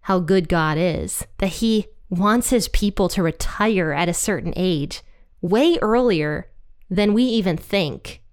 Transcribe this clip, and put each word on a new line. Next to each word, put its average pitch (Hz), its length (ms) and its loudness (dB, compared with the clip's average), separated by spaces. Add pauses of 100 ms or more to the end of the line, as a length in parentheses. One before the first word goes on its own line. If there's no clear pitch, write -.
how 190 180 0
good 180 300 2
God 156 280 2
is, 175 480 -4 (120)
that 196 100 -2
he 220 400 0 (220)
wants 208 400 0
his 240 180 2
people 202 400 0
to 190 160 0
retire 180 720 0
at 170 160 0
a 170 40 -2
certain 170 440 -4
age, 175 440 -2 (380)
way 247 420 2
earlier 208 680 0 (380)
than 208 240 2
we 240 100 4
even 214 320 0
think. - 680 -6 (120)